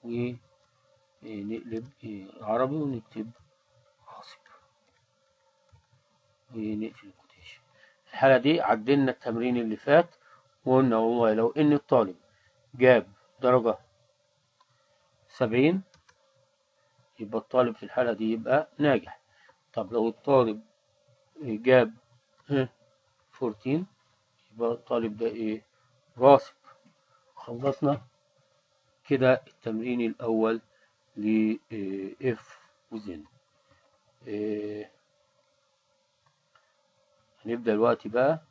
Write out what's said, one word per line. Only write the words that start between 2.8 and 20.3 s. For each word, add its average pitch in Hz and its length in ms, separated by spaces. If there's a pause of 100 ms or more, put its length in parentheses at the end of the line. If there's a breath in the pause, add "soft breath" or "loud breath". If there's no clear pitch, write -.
راسب - 300 (2250)
ونقفل 107 520
الكوتيشن. - 540 (440 soft breath)
في - 80
الحالة 135 240
دي 147 240
عدلنا 127 500
التمرين 120 460
اللي 110 200
فات 160 380 (500 soft breath)
وقلنا 127 320
والله 113 380
لو 113 160
إن 151 220
الطالب 120 440 (580)
جاب 123 320 (340)
درجة 123 380 (1500)
سبعين 135 540 (1400)
يبقى 113 180
الطالب 123 380
في - 60
الحالة 117 300
دي 110 200
يبقى 120 360 (100)
ناجح. 139 420 (520 soft breath)
طب 107 200
لو 113 160
الطالب 113 540 (800)